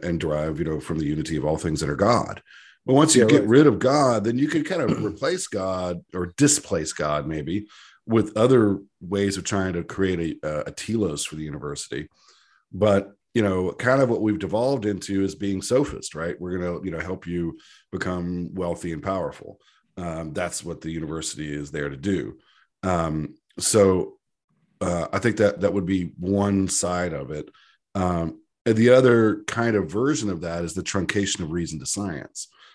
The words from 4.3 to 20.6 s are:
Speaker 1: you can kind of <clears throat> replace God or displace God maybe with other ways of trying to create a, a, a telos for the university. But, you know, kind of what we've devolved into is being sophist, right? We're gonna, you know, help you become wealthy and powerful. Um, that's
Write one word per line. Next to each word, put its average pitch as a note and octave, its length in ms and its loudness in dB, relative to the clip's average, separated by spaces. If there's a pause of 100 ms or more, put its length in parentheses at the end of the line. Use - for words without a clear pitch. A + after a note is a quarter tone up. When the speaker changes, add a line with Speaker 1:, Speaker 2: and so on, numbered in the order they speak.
Speaker 1:
you C#3+ 80 2
can D3+ 160 0
kind E3+ 200 -2
of G2+ 220 0
<clears throat> - 0 -
replace C3+ 440 -4
God F#2 640 -4
or F#2 140 -4 (100)
displace G2 560 2
God D2+ 340 -2
maybe D#2+ 400 -6 (400)
with A2 300 2
other A2 420 6 (220)
ways G2 380 -2
of F2+ 60 -8
trying F#2+ 280 -2
to E2+ 100 -4
create E2+ 600 -2
a, - 40 -8
a, D2+ 180 -4
a - 40 -8
telos G2+ 540 -2
for - 120 -10
the D#2 60 -8
university. D2 640 -8 (640)
But, G2+ 420 2 (200)
you A#2 100 2
know, F#2 300 0
kind C3 300 2
of B2 80 4
what G2+ 100 0
we've G#2+ 180 2
devolved A2 460 0
into G2 400 -2
is F#2+ 100 -4
being G2 280 -4
sophist, - 520 -2
right? E2 240 -6
We're F2+ 200 -6
gonna, F2 260 -4
you F#2+ 60 -4
know, - 100 -6
help F2+ 260 -8
you E2+ 320 -4 (320)
become F2+ 640 -6
wealthy F2 380 -6
and D#2 100 -8
powerful. F#2 560 -6 (380)
Um, E2 380 -8
that's F2 280 -4